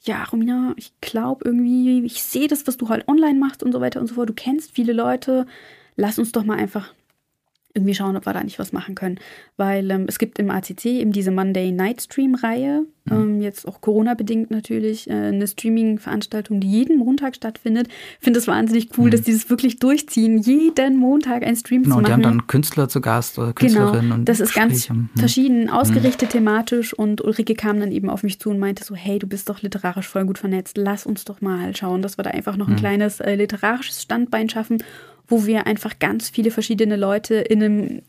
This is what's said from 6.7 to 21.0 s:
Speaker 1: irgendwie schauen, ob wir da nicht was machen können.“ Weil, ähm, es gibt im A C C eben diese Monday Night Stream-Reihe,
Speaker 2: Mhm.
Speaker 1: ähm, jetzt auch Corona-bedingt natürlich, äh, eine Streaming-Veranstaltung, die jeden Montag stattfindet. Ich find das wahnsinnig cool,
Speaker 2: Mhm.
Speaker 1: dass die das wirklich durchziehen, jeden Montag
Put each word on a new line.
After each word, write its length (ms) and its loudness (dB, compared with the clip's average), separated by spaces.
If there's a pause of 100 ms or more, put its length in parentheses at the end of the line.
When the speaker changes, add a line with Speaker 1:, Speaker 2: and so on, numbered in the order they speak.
Speaker 1:
irgendwie 200 2
schauen, 200 -2
ob 120 -8
wir 60 -4
da 100 -6
nicht 160 -8
was 120 -8
machen 220 -8
können.“ 240 -6 (400)
Weil, 320 -2
ähm, 180 -2
es 120 -6
gibt 180 -2
im 140 0
A 100 -2
C 140 -12
C 240 -2
eben 120 2
diese 200 0
Monday 400 0
Night 320 -2
Stream-Reihe, 840 0 (200)
Speaker 2:
Mhm. 60 -8
Speaker 1:
ähm, 300 2
jetzt 260 -8
auch 140 -14
Corona-bedingt 720 0
natürlich, 580 -4
äh, 40 -4
eine 340 -2
Streaming-Veranstaltung, 1120 -2
die 100 0
jeden 300 4
Montag 360 0
stattfindet. 520 -2 (320)
Ich 40 -16
find 140 4
das 100 0
wahnsinnig 500 2
cool, 100 6
Speaker 2:
Mhm. 40 6
Speaker 1:
dass 120 6
die 100 4
das 160 0
wirklich 300 2
durchziehen, 580 2
jeden 600 4
Montag 420 2